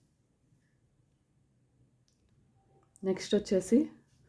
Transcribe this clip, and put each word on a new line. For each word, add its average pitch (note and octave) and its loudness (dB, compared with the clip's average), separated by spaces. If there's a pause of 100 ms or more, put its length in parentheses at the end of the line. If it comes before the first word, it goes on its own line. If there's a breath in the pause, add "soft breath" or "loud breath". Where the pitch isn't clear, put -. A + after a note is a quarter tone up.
(3000)
నెక్స్ట్ F#3+ -2
వచ్చేసి G#3 2 (480 soft breath)